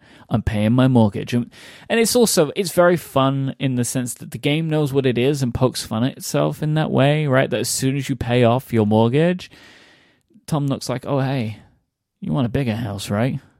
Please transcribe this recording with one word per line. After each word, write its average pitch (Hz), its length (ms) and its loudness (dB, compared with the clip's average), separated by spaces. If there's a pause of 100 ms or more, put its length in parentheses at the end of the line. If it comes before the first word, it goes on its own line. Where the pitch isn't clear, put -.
(300)
I'm 110 120 0
paying 107 320 0
my 127 120 4
mortgage." 113 480 2
And, 120 160 -2 (400)
and 220 100 2
it's 226 160 2
also, 190 380 4
it's 180 160 -2
very 175 260 4
fun 135 600 0
in 135 160 -2
the 123 100 0
sense 123 300 -4
that - 160 -16
the - 80 -12
game 151 320 -2
knows 151 220 0
what 135 140 0
it 117 120 2
is 135 240 0
and 120 100 0
pokes - 320 -2
fun 110 200 -2
at 135 120 -4
itself 151 460 -4
in 151 120 -2
that 156 180 -2
way, 147 340 2
right? 135 240 2
That 110 100 -2
as 117 80 -4
soon 135 280 -2
as 135 120 -6
you 139 60 -2
pay 120 300 2
off 120 280 2
your 110 140 2
mortgage, 123 640 2 (960)
Tom 143 200 -2
Nook's 139 220 -4
like, 127 160 -6
"Oh, 139 160 -2
hey, 131 380 -4 (640)
you - 120 -6
want 143 140 0
a 104 40 -4
bigger 123 260 -2
house, 101 340 -8
right? 123 300 -2 (200)